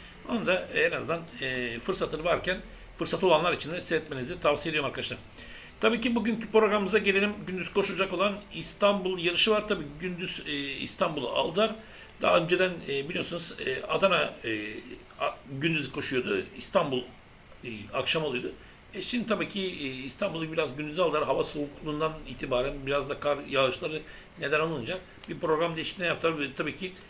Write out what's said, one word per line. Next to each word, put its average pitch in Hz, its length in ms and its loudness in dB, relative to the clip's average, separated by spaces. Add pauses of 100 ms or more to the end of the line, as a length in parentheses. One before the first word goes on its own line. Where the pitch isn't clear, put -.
(300)
Onu 214 180 0
da 180 280 2
en 165 160 4
azından, 143 280 -2 (220)
e, 123 380 -2
fırsatını 156 440 -2
varken, 175 340 0 (400)
fırsatı 170 300 2
olanlar 165 260 8
için 143 180 -4
de 175 100 -4
seyretmenizi 156 600 -2
tavsiye 147 300 2
ediyorum 151 160 0
arkadaşlar. - 300 -4 (600)
Tabii 220 220 4
ki 240 140 2
bugünkü 220 360 0
programımıza 208 460 6
gelelim. 202 360 4 (140)
Gündüz 185 260 -6
koşulacak 190 400 2
olan 196 200 2 (200)
İstanbul 185 640 2
yarışı 175 320 4
var. 208 160 4
Tabii 180 160 0 (160)
gündüz, 180 480 -6
e, 151 60 -4 (180)
İstanbul 147 540 -2
Aldar. 190 500 2 (460)
Daha 180 160 8
önceden, 175 340 4 (180)
e, 139 200 -2
biliyorsunuz, 170 440 -4 (120)
e, 131 180 -2
Adana, 170 500 2 (120)
e, 113 120 0 (640)
a-, - 160 -2 (240)
gündüz 151 320 0
koşuyordu. 104 520 0 (140)
İstanbul, 143 440 2 (600)
e, 127 60 -8 (240)
akşam 139 300 0
oluyordu. 127 280 -2 (420)
E, 196 80 -6
şimdi 240 260 -2
tabii 190 220 0
ki, 196 120 -4
e, 175 240 -4
İstanbul'u 143 680 -4
biraz 156 240 0
gündüz 151 240 -6
aldılar. 151 240 4
Hava 139 200 2
soğukluğundan 151 680 -2 (140)
itibaren 135 460 0 (120)
biraz 139 240 0
da 143 100 -4
kar 147 180 2 (120)
yağışları 135 520 2 (380)
neden 151 200 2
olunca 156 400 0 (300)
bir - 100 -6
program 160 360 2
değişikliğine 160 320 -4
yaptılar. 160 320 0
Ve 139 180 -2
tabii 151 200 -2
ki 185 160 -6 (160)